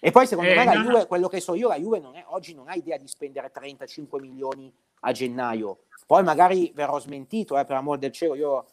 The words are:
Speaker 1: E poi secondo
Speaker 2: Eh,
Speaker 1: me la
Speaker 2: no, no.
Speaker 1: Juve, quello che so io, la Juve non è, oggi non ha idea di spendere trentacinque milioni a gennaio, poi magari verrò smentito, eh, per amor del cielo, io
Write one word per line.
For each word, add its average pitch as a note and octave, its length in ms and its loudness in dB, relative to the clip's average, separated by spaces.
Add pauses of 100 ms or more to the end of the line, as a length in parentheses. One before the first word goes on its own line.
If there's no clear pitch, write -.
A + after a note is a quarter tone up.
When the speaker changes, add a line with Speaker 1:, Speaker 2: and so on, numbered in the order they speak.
Speaker 1:
E - 100 2
poi B3+ 160 8
secondo F3+ 240 0
Speaker 2:
Eh, F3+ 40 6
Speaker 1:
me B3 100 6
la A#3 80 6
Speaker 2:
no, A3 100 4
no. A#3+ 80 -2
Speaker 1:
Juve, A3+ 160 4
quello F3+ 220 0
che F3+ 120 -6
so F3 140 -4
io, A#3 140 0
la E3+ 80 -2
Juve F#3+ 240 -4
non C3+ 160 -18
è, F3 120 -20
oggi E3 260 -10
non C3+ 140 -20
ha F3+ 60 -10
idea E3 220 -8
di C#3 100 -12
spendere C3+ 460 -12
trentacinque C#3 680 -14
milioni C3+ 520 -10 (280)
a B2+ 120 -2
gennaio, A#2+ 720 -6 (220)
poi F#3 180 6
magari F3 500 4
verrò C#3+ 240 -2
smentito, C#3+ 600 -6
eh, C#3 60 2
per C#3 120 -6
amor C#3+ 220 -4
del C3+ 120 -6
cielo, D#3+ 240 -2
io C#3 380 -2